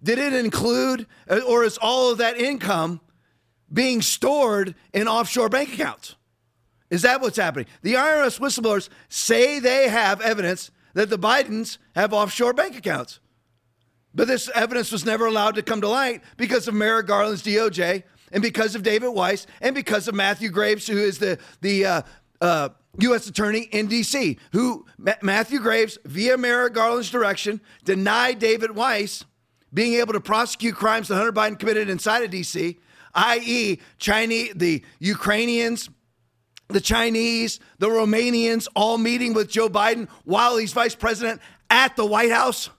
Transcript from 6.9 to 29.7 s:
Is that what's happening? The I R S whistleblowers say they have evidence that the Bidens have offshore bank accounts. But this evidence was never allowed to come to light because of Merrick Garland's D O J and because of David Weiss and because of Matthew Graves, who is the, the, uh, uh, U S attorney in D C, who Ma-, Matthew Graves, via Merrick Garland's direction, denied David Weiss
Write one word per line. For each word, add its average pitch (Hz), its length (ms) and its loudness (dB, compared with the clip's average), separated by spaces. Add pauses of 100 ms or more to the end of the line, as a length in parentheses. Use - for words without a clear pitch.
Is 175 100 -2
that 254 180 4
what's 254 180 -2
happening? 147 280 -2 (160)
The 226 140 0
I 302 240 2
R 285 60 4
S 240 120 -2
whistleblowers 220 520 -2 (200)
say 254 500 2
they 254 300 2
have 208 320 2
evidence 202 480 -2 (240)
that 202 160 0
the 208 80 -2
Bidens 220 600 0 (160)
have 196 180 0
offshore 214 400 0
bank 277 240 -2
accounts. 151 420 -6 (920)
But 214 140 2
this 254 260 -2
evidence 233 380 0
was 190 120 -4
never 220 220 0
allowed 220 300 2
to 208 80 -4
come 220 180 -4
to 208 60 0
light 247 340 0 (160)
because 233 300 0
of 214 80 -2
Merrick 214 320 2
Garland's 202 340 0
D 208 160 0
O 220 140 2
J 175 320 -2 (280)
and 202 120 0
because 220 320 -2
of 208 80 -8
David 220 260 0
Weiss 196 380 -2 (140)
and 262 120 0
because 220 340 -2
of 220 60 -4
Matthew 202 360 0
Graves, 208 360 0
who 214 120 -2
is 202 200 0
the, 185 220 -2 (220)
the, 196 240 2
uh, 175 160 0 (380)
uh, 160 300 0 (300)
U 240 160 4
S 226 100 -4
attorney 214 360 -2 (100)
in 214 160 0
D 226 160 0
C, 214 340 0 (140)
who 240 340 -2 (140)
Ma-, 214 240 -2
Matthew 220 360 0
Graves, 220 460 0
via 208 320 0
Merrick 247 380 0
Garland's 226 340 0
direction, 208 500 -2 (240)
denied 214 540 0
David 220 380 0
Weiss 214 500 -2 (480)